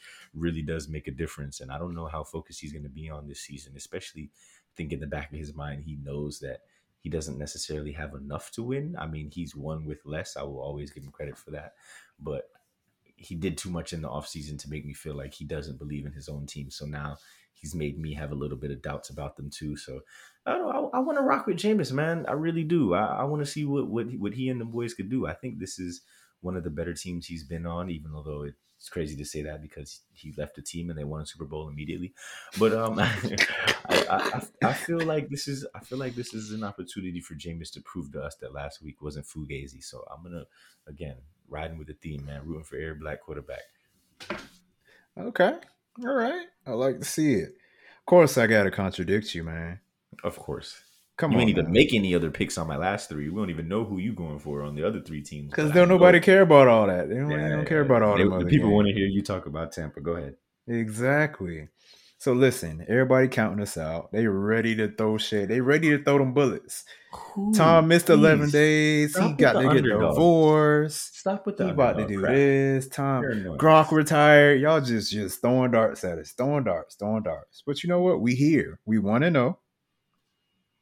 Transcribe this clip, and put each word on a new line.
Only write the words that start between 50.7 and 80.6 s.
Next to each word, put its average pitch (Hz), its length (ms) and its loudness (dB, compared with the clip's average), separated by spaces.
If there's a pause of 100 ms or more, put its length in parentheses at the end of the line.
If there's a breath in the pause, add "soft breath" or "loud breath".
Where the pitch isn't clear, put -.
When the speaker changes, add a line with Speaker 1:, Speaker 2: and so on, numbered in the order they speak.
Speaker 2:
Come 160 160 0
Speaker 1:
You - 60 4
Speaker 2:
on, - 40 4
Speaker 1:
ain't 110 80 4
even 85 140 2
Speaker 2:
man. 82 80 -2
Speaker 1:
make 131 220 6
any 95 200 2
other 82 160 2
picks - 280 -4
on 80 100 -4
my 73 80 -6
last 95 320 -4
three. 73 200 -8
We 87 120 -6
don't 92 100 -4
even 80 180 -8
know 107 160 -2
who 101 140 -6
you 107 140 -4
going 80 260 -8
for 73 240 -8
on 73 140 -8
the 78 100 -2
other 110 140 -4
three 78 200 -12
teams, 73 320 -12
Speaker 2:
'Cause 151 140 -2
Speaker 1:
but 147 60 0
I - 80 4
Speaker 2:
don't 175 80 8
Speaker 1:
know 185 80 6
Speaker 2:
nobody 175 240 8
care 190 220 8
about 143 260 10
all 110 180 6
that. 90 220 0
They 104 80 -2
don't, 139 120 -2
they 151 60 -2
Speaker 1:
Yeah, 151 140 -2
Speaker 2:
don't 151 100 -2
Speaker 1:
yeah, 151 60 -2
Speaker 2:
care 156 160 2
Speaker 1:
yeah. 143 60 2
Speaker 2:
about 120 160 6
all 104 140 4
Speaker 1:
They, 95 60 4
Speaker 2:
them 98 80 4
Speaker 1:
the 92 60 0
Speaker 2:
other 90 100 0
Speaker 1:
people 117 220 6
Speaker 2:
games. 104 80 6
Speaker 1:
wanna 104 160 6
hear 98 140 2
you 98 160 0
talk 95 240 -6
about 80 260 -8
Tampa. 76 280 -10
Go 80 120 -4
ahead. 78 240 -8 (320)
Speaker 2:
Exactly. 117 1000 -2 (520 soft breath)
So 131 120 2
listen, 120 560 2
everybody 131 400 4
counting 104 320 0
us - 160 -6
out. 80 340 -6
They 113 160 0
ready 110 500 2
to 107 140 0
throw 107 280 0
shit. 104 300 -2
They 117 120 0
ready 151 300 4
to 147 120 4
throw 143 160 4
them 131 160 2
bullets. 131 500 -2 (280 soft breath)
Speaker 1:
Who? 202 420 -6
Speaker 2:
Tom 165 340 8
missed 170 220 6
eleven 151 360 8
Speaker 1:
Please. 147 60 0
Speaker 2:
days. 151 600 4
Speaker 1:
Stop 185 100 2
Speaker 2:
He 170 80 4
Speaker 1:
with 143 80 -2
Speaker 2:
got 135 160 8
Speaker 1:
the - 60 4
Speaker 2:
to 131 80 4
get 135 100 6
Speaker 1:
underdog. 107 360 4
Speaker 2:
divorced. 151 1040 4
Speaker 1:
Stop 196 280 -4
with 196 120 -4
the - 80 0
Speaker 2:
He - 40 -2
about 123 260 4
to 107 60 0
Speaker 1:
underdog 101 60 -2
Speaker 2:
do 98 120 -2
Speaker 1:
crap. 95 140 2
Speaker 2:
this. 139 540 4
Tom 139 340 -2
Speaker 1:
You're 135 100 -4
annoying. 92 260 -6
Speaker 2:
Gronk 156 340 8
retired. 147 680 8
Y'all 156 200 4
just, 117 320 0
just 101 280 -6
throwing 127 300 4
darts 113 340 2
at 85 140 -2
us. 78 140 -14
Throwing 139 320 0
darts. 87 320 -2
Throwing 107 260 -2
darts. - 440 -8
But 143 180 -4
you 170 40 -4
know 180 120 2
what? 180 200 2
We 123 140 2
here. 143 500 2
We 110 140 2
one 107 240 2
and 165 140 2
oh. 135 220 2 (1200)